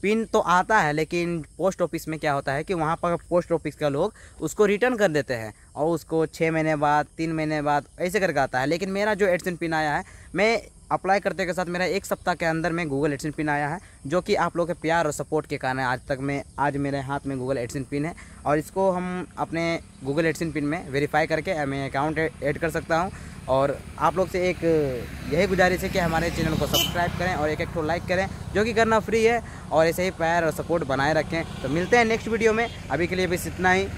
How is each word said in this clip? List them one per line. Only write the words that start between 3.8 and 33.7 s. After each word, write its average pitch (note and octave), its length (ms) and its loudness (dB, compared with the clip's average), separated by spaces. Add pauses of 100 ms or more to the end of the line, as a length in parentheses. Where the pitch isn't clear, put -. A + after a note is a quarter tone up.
लोग E3 240 0 (280)
उसको F3+ 240 2
return G#3 300 2
कर G#3 140 2
देते C#3+ 240 0
हैं A2 200 -6 (220)
और C#3+ 120 0
उसको D#3+ 400 0
छः D#3+ 240 0
महीने D#3 260 2
बाद, D3 300 2 (100)
तीन E3 160 -2
महीने D#3 300 -2
बाद D3 220 0 (140)
ऐसे F3+ 200 0
करके E3+ 200 2
आता B2+ 200 0
है। C3+ 80 0
लेकिन F3 240 -2
मेरा G#3 220 0
जो F#3 220 2
AdSense F3 220 -4
pin E3 160 -2
आया D#3 220 0
है, F3+ 80 -2 (320)
मैं G#3+ 260 2 (300)
अप्लाई F#3 280 2
करते F3+ 260 -2
के F3 80 -4
साथ F3+ 120 -2
मेरा F3 220 -2
एक F#3 180 -2
सप्ताह F#3 300 -2
के E3+ 100 -4
अंदर D#3+ 260 0
में E3+ 140 -2
Google C#3+ 280 0
AdSense C#3+ 220 -6
Pin D3+ 140 -2
आया D3 180 0
है, E3 120 -4 (280)
जो E3 140 2
कि G3 140 0
आप E3+ 220 0
लोगों E3+ 100 0
के E3+ 140 -6
प्यार E3 240 2
और D3+ 60 0
support D3+ 340 -2
के C#3+ 120 -6
कारण C3 220 -2
आज B2+ 280 0
तक C#3 140 -2
मैं, C#3 220 -2 (160)
आज C#3 180 2
मेरे C#3 240 -2
हाथ C#3 240 -4
में C#3 100 -4
Google C3 240 -2
AdSense C3 300 -6
Pin C#3+ 160 -2
है। E3+ 80 -6 (320)
और C#3+ 120 4
इसको F#3+ 340 0
हम F3+ 360 -4 (100)
अपने D3+ 260 -4 (420)
Google D#3+ 260 2
AdSense D#3+ 220 -4
Pin D3 120 -2
में D3 240 -6
verify D3 380 0
करके D#3 380 -2
मैं C#3 240 -4
account C#3+ 300 -2
ऐड D3 380 -2
कर E3 120 -2
सकता D#3+ 280 -2
हूँ। F#3 140 0 (380)
और C3+ 280 2 (220)
आप D3+ 180 2
लोग F3+ 120 0
से F3+ 200 0
एक D#3+ 140 -4 (680)
यही F#3 140 4
गुजारिश F3+ 360 4
है F#3+ 60 -2
कि F#3+ 100 0
हमारे E3 320 2
channel D#3+ 260 0
को D3 100 0
subscribe F3 520 0
करें F3+ 160 0
और D3+ 140 0
एक D#3 120 -2
एक D#3+ 120 -4
ठो E3+ 80 -4
like E3 240 -2
करें, F#3 220 2 (280)
जो G3+ 80 4
कि A3+ 100 0
करना A3 260 4
free A3 240 2
है, A3+ 180 4 (300)
और D#3+ 160 6
ऐसे E3+ 160 0
ही F#3 80 0
प्यार E3 340 2
और D#3 60 2
support E3 320 -2
बनाए C3+ 300 2
रखें। D#3 300 0 (200)
तो C3 60 -2
मिलते F3+ 280 2
हैं A#3 80 6
next A3 220 -2
video A3 260 2
में, A3+ 140 0 (240)
अभी D#3+ 160 0
के F#3 80 -2
लिए F#3 120 0
बस E3+ 200 -2
इतना F3+ 240 0